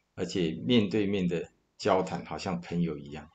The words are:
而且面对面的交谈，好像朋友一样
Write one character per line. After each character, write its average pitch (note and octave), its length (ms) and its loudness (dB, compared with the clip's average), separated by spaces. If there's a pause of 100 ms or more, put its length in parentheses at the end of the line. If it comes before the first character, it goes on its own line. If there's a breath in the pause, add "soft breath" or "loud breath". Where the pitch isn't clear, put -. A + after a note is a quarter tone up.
(160)
而 F#2+ 100 -4
且 F2 280 0 (120)
面 A#2 240 4
对 G#2+ 160 2
面 G2 220 2
的 E2+ 200 -2 (300)
交 F#2+ 240 4
谈， E2+ 240 -6
好 D#2+ 100 -8
像 F2 260 -4
朋 E2+ 200 -2
友 D#2+ 160 0
一 C#2+ 140 -14
样 D2+ 120 -10 (120)